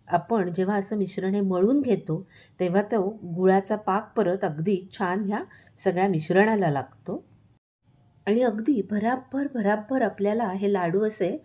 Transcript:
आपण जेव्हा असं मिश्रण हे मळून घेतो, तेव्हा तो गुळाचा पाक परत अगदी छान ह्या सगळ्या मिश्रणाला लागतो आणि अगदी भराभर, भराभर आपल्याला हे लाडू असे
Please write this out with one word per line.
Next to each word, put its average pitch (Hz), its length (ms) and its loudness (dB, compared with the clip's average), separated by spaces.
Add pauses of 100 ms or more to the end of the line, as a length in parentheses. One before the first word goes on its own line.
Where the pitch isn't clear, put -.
आपण 180 460 0
जेव्हा 190 220 0
असं 202 220 -2
मिश्रण 190 380 -2
हे 208 60 2
मळून 196 400 2
घेतो, 190 460 -2 (320)
तेव्हा 185 220 2
तो 208 380 -2 (160)
गुळाचा 190 400 4
पाक 208 420 -2
परत 190 260 0
अगदी 170 340 -2 (140)
छान 190 340 -2
ह्या 214 180 -2 (400)
सगळ्या 185 240 2
मिश्रणाला 185 600 2
लागतो 175 540 -6 (1040)
आणि 220 140 2
अगदी 226 400 0 (100)
भराभर, 254 600 -2
भराभर 214 480 0
आपल्याला 208 480 0
हे 196 240 0
लाडू 185 340 0
असे 214 380 -2